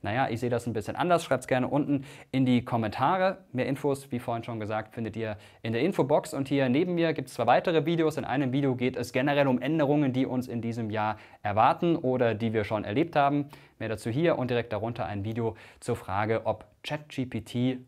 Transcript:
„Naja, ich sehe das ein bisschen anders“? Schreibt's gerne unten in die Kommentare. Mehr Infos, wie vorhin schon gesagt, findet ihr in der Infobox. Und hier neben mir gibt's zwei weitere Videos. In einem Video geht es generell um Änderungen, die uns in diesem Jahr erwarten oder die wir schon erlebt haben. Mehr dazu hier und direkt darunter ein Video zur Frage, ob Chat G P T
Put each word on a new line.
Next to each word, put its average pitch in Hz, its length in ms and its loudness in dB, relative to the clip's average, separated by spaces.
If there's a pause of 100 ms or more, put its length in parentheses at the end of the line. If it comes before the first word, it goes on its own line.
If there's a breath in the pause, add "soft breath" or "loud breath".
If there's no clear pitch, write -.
„Naja, 113 260 0
ich 113 100 -4
sehe 123 120 -2
das 120 160 -2
ein 113 60 -4
bisschen 110 220 -6
anders“? 165 280 2
Schreibt's 127 240 -2
gerne 127 200 0
unten 139 380 0 (260 loud breath)
in 131 140 2
die 123 180 4
Kommentare. 151 760 0 (140)
Mehr - 120 0
Infos, 139 460 -2
wie 120 80 -4
vorhin 117 240 -4
schon 113 160 -8
gesagt, 107 340 -6
findet 110 220 -6
ihr 110 220 -6 (260 loud breath)
in 117 100 -4
der 117 80 0
Infobox. 156 540 0
Und 135 120 -4
hier 139 220 2
neben 170 240 2
mir 165 200 2
gibt's 139 200 -8
zwei 117 140 0
weitere 160 400 4
Videos. 160 300 2
In 131 60 -4
einem 127 300 0
Video 139 220 2
geht 123 220 0
es 123 160 -6
generell 139 340 2
um 123 120 2
Änderungen, 147 540 2
die 127 140 2
uns 127 200 -2
in 120 140 -4
diesem 113 300 -4
Jahr 107 260 -2 (240 loud breath)
erwarten 143 540 4
oder 127 400 2
die 110 180 -2
wir 107 120 2
schon 107 180 -2
erlebt 131 320 0
haben. 143 340 2 (300 loud breath)
Mehr 110 100 -6
dazu 110 220 -4
hier 160 260 2
und 127 140 -2
direkt 120 200 -2
darunter 107 360 0
ein 101 160 -6
Video 113 320 -2 (240 loud breath)
zur 120 160 -2
Frage, 107 500 0
ob 107 200 -2 (180)
Chat 151 260 -8
G 131 160 -4
P 117 160 -6
T 127 460 -2